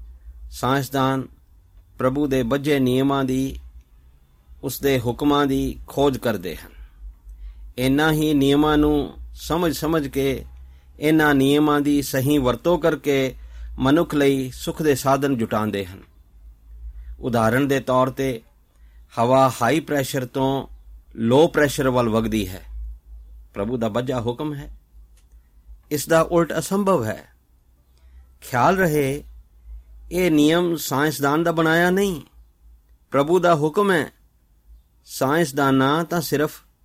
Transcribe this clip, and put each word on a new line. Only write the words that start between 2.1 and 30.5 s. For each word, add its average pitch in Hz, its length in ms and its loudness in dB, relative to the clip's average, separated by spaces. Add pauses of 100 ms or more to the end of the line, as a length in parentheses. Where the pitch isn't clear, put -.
ਦੇ 131 160 0
ਬੱਝੇ 139 360 0
ਨਿਯਮਾਂ 135 460 2
ਦੀ, 131 360 -4 (1000)
ਉਸ 135 180 -8
ਦੇ 139 200 2
ਹੁਕਮਾਂ 143 460 0
ਦੀ 135 400 -2
ਖੋਜ 139 320 0
ਕਰਦੇ 90 380 -4
ਹਨ। - 140 -18 (1080)
ਇਹਨਾਂ 139 340 2
ਹੀ 156 220 0
ਨਿਯਮਾਂ 147 440 4
ਨੂੰ 147 360 0 (200)
ਸਮਝ 165 420 -2
ਸਮਝ 156 320 -2
ਕੇ, 135 360 -4 (560)
ਇਹਨਾਂ 151 340 4
ਨਿਯਮਾਂ 147 460 4
ਦੀ 143 220 0
ਸਹੀ 139 360 0
ਵਰਤੋਂ 131 400 0
ਕਰਕੇ 139 560 0 (440)
ਮਨੁੱਖ 151 360 2
ਲਈ 139 360 2
ਸੁੱਖ - 320 -8
ਦੇ 151 120 2
ਸਾਧਨ 139 420 0
ਜੁਟਾਉਂਦੇ 107 500 -2
ਹਨ। 95 160 -18 (1160)
ਉਦਾਹਰਣ 120 460 2
ਦੇ 135 140 0
ਤੌਰ 131 300 0
ਤੇ 131 320 -6 (760)
ਹਵਾ 127 340 4 (100)
ਹਾਈ 135 180 2
ਪ੍ਰੈਸ਼ਰ 139 460 -4
ਤੋਂ 135 400 -2 (500)
ਲੋ 127 320 6
ਪ੍ਰੈਸ਼ਰ 147 400 2
ਵੱਲ 123 200 2
ਵਗਦੀ 110 400 0
ਹੈ। 92 140 -12 (920)
ਪ੍ਰਭੂ 110 220 -4
ਦਾ 113 120 -2
ਬੱਝਾ 127 320 -4
ਹੁਕਮ 123 340 -6
ਹੈ। 143 240 -14 (1120)
ਇਸ 147 180 -4
ਦਾ 165 120 4
ਉਲਟ 170 380 0
ਅਸੰਭਵ 190 460 0
ਹੈ। 104 240 -6 (1120)
ਖਿਆਲ 135 360 2
ਰਹੇ, 147 480 0 (880)
ਇਹ 180 180 0
ਨਿਯਮ 160 460 4